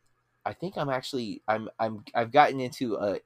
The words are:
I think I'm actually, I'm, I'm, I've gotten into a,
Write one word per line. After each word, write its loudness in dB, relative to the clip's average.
I -4
think -8
I'm -2
actually, -4
I'm, 0
I'm, -4
I've 0
gotten 6
into -2
a, 0